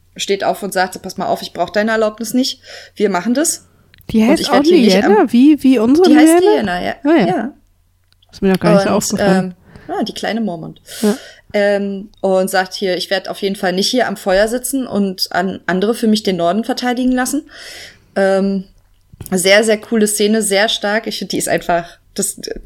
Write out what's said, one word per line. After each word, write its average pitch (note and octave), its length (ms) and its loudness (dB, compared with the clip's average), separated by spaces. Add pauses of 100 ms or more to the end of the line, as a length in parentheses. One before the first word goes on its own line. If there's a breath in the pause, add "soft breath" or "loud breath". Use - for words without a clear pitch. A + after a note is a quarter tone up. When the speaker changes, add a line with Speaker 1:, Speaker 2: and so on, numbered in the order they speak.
(180)
Speaker 1:
steht - 260 -4
auf F#3 200 -4
und F#3+ 100 -8
sagt, F#3 280 -2
„Pass - 160 -12
mal D3+ 100 -4
auf, - 140 -2
ich - 120 -14
brauch E3+ 160 -4
deine G#3+ 220 -2
Erlaubnis A3 420 -2
nicht. B3+ 280 -4 (340 loud breath)
Wir G#3 140 0
machen A3+ 240 -2
das.“ D#4 320 -2 (460)
Speaker 2:
Die A3 100 2
Speaker 1:
Und A3 60 4
Speaker 2:
heißt E4 140 4
Speaker 1:
ich - 80 -4
Speaker 2:
auch D4 60 0
Speaker 1:
werd C#4+ 120 4
hier F4 100 6
nicht G#3+ 240 6
Speaker 2:
Lyanna? F#4+ 200 4
Speaker 1:
am C4 100 0
Speaker 2:
Wie, C4+ 320 6
wie C4 160 4
unsere D4 300 4
Speaker 1:
Die D4+ 80 6
heißt D#4+ 240 6
Speaker 2:
Lyanna? A#3 380 2
Speaker 1:
Lyanna, - 60 -6
ja. - 80 -4 (100)
Speaker 2:
Ah, D#4 160 4
ja. F#3 80 2
Speaker 1:
Ja. G#3+ 260 -4 (800)
Speaker 2:
Ist - 100 -20
mir F#3+ 100 2
noch F#3+ 80 0
gar - 160 2
nicht G3 100 2
Speaker 1:
Und, G3+ 60 -2
Speaker 2:
aufgefallen. F#3+ 640 0 (320 loud breath)
Speaker 1:
ähm, E4+ 100 -8
ja, F4 60 -2
die A3 100 -6
kleine G#3 280 -6
Mormont. D#3+ 400 -8 (200 loud breath)
Speaker 2:
Ja. G#3+ 160 0 (340 loud breath)
Speaker 1:
Ähm, G3+ 580 -2 (120)
und F#3+ 280 0
sagt F#3 260 -2
hier, F#3 200 -2
„Ich F3+ 140 -8
werd F#3+ 180 -2
auf E3+ 140 -12
jeden G3 140 -4
Fall F#3 180 -4
nicht F#3+ 160 -2
hier B3 180 0
am G3+ 100 -8
Feuer G3 300 0
sitzen B3 400 -6
und G3 440 -4
an-, F#3 340 -4
andere G3 300 0
für A3+ 120 -2
mich G#3+ 160 2
den F#3 140 -2
Norden F3 260 0
verteidigen B3 480 -2
lassen.“ B3+ 380 -4 (640 loud breath)
Ähm, F#3+ 500 0 (680)
sehr, F#3+ 320 4
sehr A3 160 2
coole G#3+ 280 0
Szene, G#3+ 360 0
sehr G#3 260 0
stark. G#3+ 380 -4
Ich G#3 120 -8
find, F#3 120 -10
die G3 80 -4
ist - 100 -4
einfach E3+ 480 -4 (180)
das - 240 -6 (260)